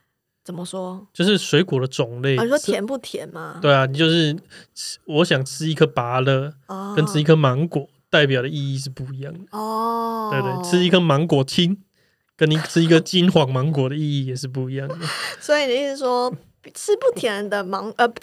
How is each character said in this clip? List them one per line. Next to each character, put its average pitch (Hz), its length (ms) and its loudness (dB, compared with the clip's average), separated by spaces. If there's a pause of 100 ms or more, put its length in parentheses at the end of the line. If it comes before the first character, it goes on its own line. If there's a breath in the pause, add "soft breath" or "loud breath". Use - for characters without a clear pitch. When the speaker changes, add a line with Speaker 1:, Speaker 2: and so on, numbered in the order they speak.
(440)
Speaker 1:
怎 180 100 -14
么 175 100 -10
说？ 185 480 -10
Speaker 2:
就 170 120 -2
是 202 120 4
水 165 260 2
果 139 180 -2
的 131 80 0
种 123 340 -4
类。 135 140 2
Speaker 1:
啊， - 80 2
你 233 40 0
说 277 80 4
甜 202 300 -2
不 269 100 -4
甜 - 340 -12
吗？ 160 300 -14
Speaker 2:
对 143 140 6
啊， 135 100 6
你 135 140 -2
就 160 100 4
是 160 260 2 (400 loud breath)
吃， - 320 -12
我 156 180 2
想 139 200 -2
吃 160 240 -6
一 156 60 -2
颗 160 100 4
芭 127 360 0
乐， 135 340 0 (140)
Speaker 1:
哦。 - 280 -10
Speaker 2:
跟 156 80 4
吃 156 160 0
一 151 40 0
颗 160 100 6
芒 143 320 4
果 147 200 -4 (220)
代 156 160 4
表 135 160 2
的 131 80 -4
意 139 260 -6
义 135 40 -6
是 135 100 -8
不 131 240 -12
一 131 60 -12
样 143 140 -12
的。 170 80 -16 (100)
Speaker 1:
哦。 226 800 -4
Speaker 2:
对， - 80 2
对， - 300 -4
吃 180 120 4
一 180 60 2
颗 180 120 4
芒 160 260 2
果 147 160 2
青， 175 400 0 (540)
跟 156 120 2
你 156 100 2
吃 165 240 0
一 165 40 4
个 165 140 6
金 180 300 2
黄 139 220 4
芒 131 200 0
果 135 160 0
的 143 80 -6
意 156 40 -4
义 143 240 -2
也 127 100 -6
是 131 120 -8
不 131 240 -6
一 135 60 -6
样 135 120 -6
的。 131 80 -10 (220)
Speaker 1:
<laughs> - 220 -10
所 294 180 2
以 294 40 2
你 269 60 0
的 240 60 2
意 262 40 2 (100)
思 - 20 -4
是 269 80 -6
说， 247 360 0 (400)
吃 - 220 0
不 494 60 -8 (120)
甜 208 320 -2
的 202 160 -2
芒-， 196 360 -6
呃， 233 120 4 (120)